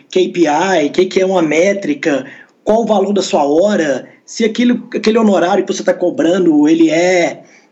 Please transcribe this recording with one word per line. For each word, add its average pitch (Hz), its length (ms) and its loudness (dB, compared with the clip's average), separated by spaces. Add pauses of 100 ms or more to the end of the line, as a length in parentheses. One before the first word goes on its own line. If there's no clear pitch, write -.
K 185 200 0
P 175 120 -2
I, 156 460 0
o 143 40 -6
que 185 140 0
que 185 160 0
é 185 40 0
uma 185 160 0
métrica, 156 840 -2 (380)
qual 220 180 2
o 220 40 -2
valor 202 280 0
da 190 80 0
sua 160 240 0
hora, 160 640 0 (160)
se - 180 -6
aquilo, 240 500 0
aquele 220 240 0
honorário 190 480 0
que 190 80 -4
você - 100 -8
tá 180 100 0
cobrando, 160 720 0
ele 165 220 4
é, 170 540 0 (280)